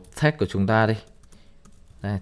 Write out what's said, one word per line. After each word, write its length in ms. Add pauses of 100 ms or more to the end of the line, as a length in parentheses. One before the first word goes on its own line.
(220)
text 160
của 80
chúng 220
ta 180
đi. 100 (1040)
Đây, 200